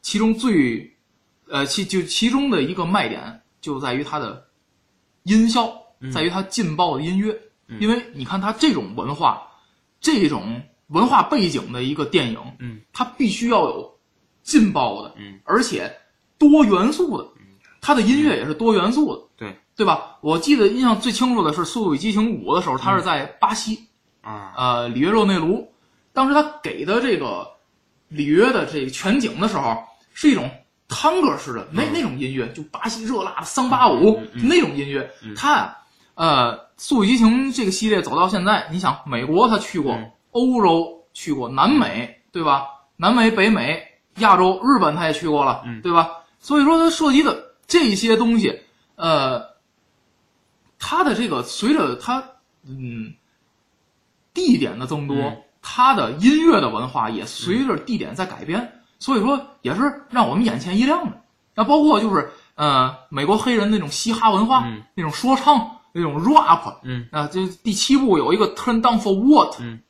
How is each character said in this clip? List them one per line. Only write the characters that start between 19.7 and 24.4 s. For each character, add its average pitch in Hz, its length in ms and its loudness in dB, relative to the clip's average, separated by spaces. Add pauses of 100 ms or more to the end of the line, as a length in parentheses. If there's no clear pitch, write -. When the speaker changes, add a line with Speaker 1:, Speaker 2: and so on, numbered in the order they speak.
Speaker 1:
对 208 100 2
吧？ 160 340 -2
我 160 180 0
记 285 180 2
得 214 100 4
印 233 140 2
象 240 200 2
最 247 120 -4
清 254 220 0
楚 214 80 2
的 151 100 2
是 160 120 -4
《速 220 200 -4
度 160 100 2
与 135 40 -2
激 214 140 -2
情 214 220 0
五》 110 200 -4
的 180 60 2
时 180 80 -6
候， 131 80 -2
它 190 180 0
是 180 80 0
在 156 220 -2 (140)
巴 233 160 0
西， - 320 -8 (380)
Speaker 2:
嗯。 107 80 -14
啊。 101 240 -14